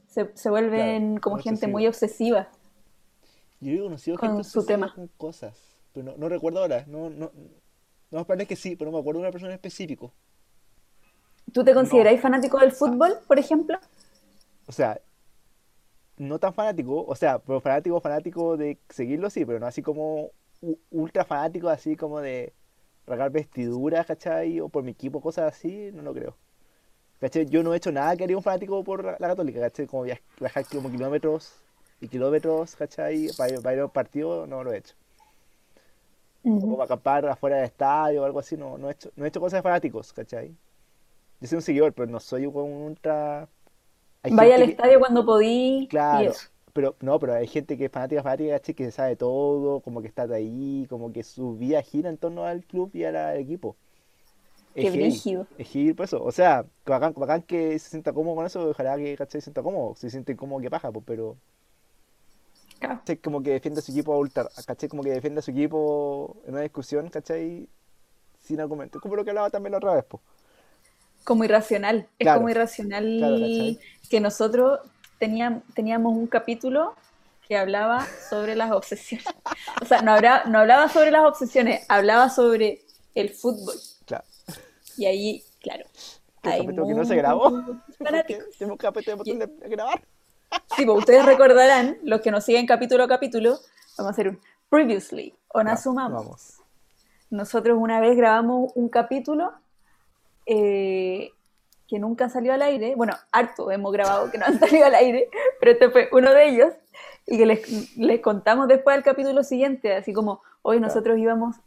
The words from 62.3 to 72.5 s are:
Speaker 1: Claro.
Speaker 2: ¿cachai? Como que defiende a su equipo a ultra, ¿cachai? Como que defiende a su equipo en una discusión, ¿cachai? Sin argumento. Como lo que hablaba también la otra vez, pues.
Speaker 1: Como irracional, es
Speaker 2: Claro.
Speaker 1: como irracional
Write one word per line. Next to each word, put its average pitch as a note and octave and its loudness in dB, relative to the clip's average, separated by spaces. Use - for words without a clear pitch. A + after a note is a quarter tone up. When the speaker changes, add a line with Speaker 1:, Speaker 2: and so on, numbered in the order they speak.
Speaker 1:
Claro. B3+ -10
Speaker 2:
¿cachai? E3 -8
Como D3 -8
que C#3 -4
defiende D3 -4
a D3 -6
su - -16
equipo D3 -4
a C#3+ 0
ultra, C#3 -4
¿cachai? C3 -10
Como C#3+ -12
que C#3 -4
defiende C#3+ -6
a - -4
su D3 -10
equipo D3 -4
en C3 -14
una C#3+ -6
discusión, D3 -8
¿cachai? E3 -10
Sin D#3 -8
argumento. D3 -10
Como G3+ -8
lo G#3 -4
que A3 -10
hablaba G3+ -2
también G3+ -8
la G3 -2
otra F#3+ 0
vez, C#3+ 2
pues. - -20
Speaker 1:
Como A3+ 2
irracional, G#3 0
es B3 0
Speaker 2:
Claro. D4+ 6
Speaker 1:
como A#3 0
irracional A3 -4